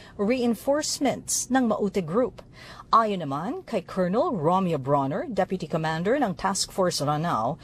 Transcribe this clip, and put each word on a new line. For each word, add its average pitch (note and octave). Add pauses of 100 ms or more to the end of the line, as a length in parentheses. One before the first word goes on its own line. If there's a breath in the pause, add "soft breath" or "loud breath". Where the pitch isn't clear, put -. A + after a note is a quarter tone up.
(200 loud breath)
reinforcements B3
ng B3
Maute G3+
Group. G3 (480 loud breath)
Ayon G#3
naman F3
kay G#3+
Colonel G3
Romeo F3
Bronner, C#3+
Deputy F#3+
Commander E3
ng G#3
Task F#3+
Force F3+
Ranao, D3